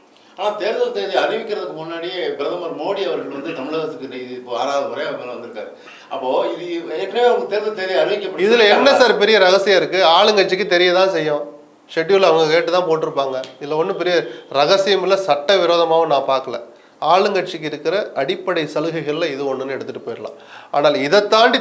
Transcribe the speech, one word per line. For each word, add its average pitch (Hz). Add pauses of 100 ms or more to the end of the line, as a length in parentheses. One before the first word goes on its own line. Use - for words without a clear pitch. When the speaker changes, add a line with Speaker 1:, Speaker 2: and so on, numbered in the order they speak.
(400)
Speaker 1:
ஆனா 202 (120)
தேர்தல் 240
தேதி 190
அறிவிக்கிறதுக்கு 214
முன்னாடியே 170 (180)
பிரதமர் 170
மோடி 190
அவர்கள் 139
வந்து 170
தமிழகத்துக்கு 143
இன்னைக்கு 127
இப்போ 123 (100)
ஆறாவது 139
முறை 143
அவர் 135
மேல 123
வந்திருக்காரு. 117 (440)
அப்போ 127 (240)
இது 170 (360)
ஏற்கனவே 220
அவங்க 220
தேர்தல் 214
தேதி 185
அறிவிக்கப்பட்டு 190
Speaker 2:
இதுல 226
என்ன 269
சார் 208
பெரிய 214
ரகசியம் 190
இருக்கு? 156 (180)
ஆளுங்கட்சிக்கு 196
தெரிய 180
தான் 190
செய்யும், 151 (520)
ஷெட்யூல் 180
அவங்க 160
கேட்டு 165
தான் 175
போட்டிருப்பாங்க. 139 (240)
இதுல 147
ஒண்ணும் 190
பெரிய 180 (460)
ரகசியம் 190
இல்ல, 190 (100)
சட்ட 175
விரோதமாவும் 165
நான் 131
பார்க்கல. 123 (540)
ஆளுங்கட்சிக்கு 185
இருக்கிற 160 (260)
அடிப்படை 175 (120)
சலுகைகள்ல 160
இது 135
ஒண்ணுன்னு 131
எடுத்துட்டு 120
போயிடலாம். 107 (380)
ஆனால் 143 (100)
இதை 175 (140)
தாண்டி 233